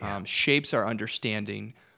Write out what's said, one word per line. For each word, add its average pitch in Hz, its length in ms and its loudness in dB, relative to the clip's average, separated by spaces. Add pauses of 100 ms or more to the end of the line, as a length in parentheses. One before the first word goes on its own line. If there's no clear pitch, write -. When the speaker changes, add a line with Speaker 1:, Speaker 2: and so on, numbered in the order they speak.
Speaker 1:
Yeah. 101 160 -4
Speaker 2:
um, 92 80 -6
shapes 143 480 2
our 113 120 4
understanding 107 880 -4 (240)